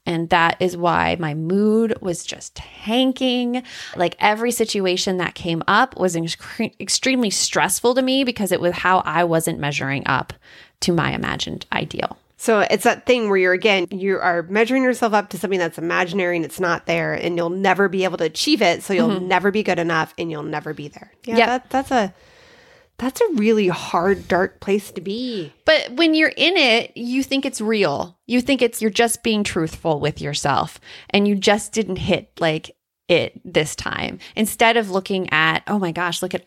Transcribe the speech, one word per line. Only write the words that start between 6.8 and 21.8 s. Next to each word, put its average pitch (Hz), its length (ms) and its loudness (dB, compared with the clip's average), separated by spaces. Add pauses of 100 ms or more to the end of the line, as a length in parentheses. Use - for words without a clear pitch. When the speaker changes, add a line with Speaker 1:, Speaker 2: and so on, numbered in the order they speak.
Speaker 1:
stressful 226 680 0
to 262 60 2
me 262 220 2
because 214 280 -2
it 180 100 2
was 175 160 2
how 185 220 4
I 165 260 0
wasn't 165 340 0
measuring 139 480 -2
up - 260 -2 (480)
to 180 120 2
my 139 200 2
imagined - 600 -6
ideal. - 440 -4 (200)
Speaker 2:
So 226 220 2
it's 196 240 -2
that - 220 0
thing 247 240 2
where 196 80 4
you're, 185 160 4
again, 185 380 2
you 190 280 -2
are 175 240 0
measuring 226 400 2
yourself 240 300 2
up 202 180 0
to 196 60 -10
something 190 220 -2
that's 170 200 -2
imaginary 175 560 0
and 165 100 -2
it's - 140 -12
not 175 260 -2
there, 165 280 -2
and 175 220 -2
you'll 170 140 -2
never 190 400 2
be 185 160 -2
able 180 120 -2
to 170 80 -2
achieve 226 360 0
it. 175 220 2
So 202 100 -2
you'll 226 160 2
Speaker 1:
Mm-hmm. 185 180 -2
Speaker 2:
never 190 240 2
be 214 120 0
good 180 160 0
enough 165 380 0
and 170 140 -6
you'll 151 120 -8
never 156 300 -6
be 147 140 -12
there. - 240 -20 (140)
Yeah, 226 120 0
Speaker 1:
Yep. 233 100 6
Speaker 2:
that, 254 240 -2
that's 262 200 -2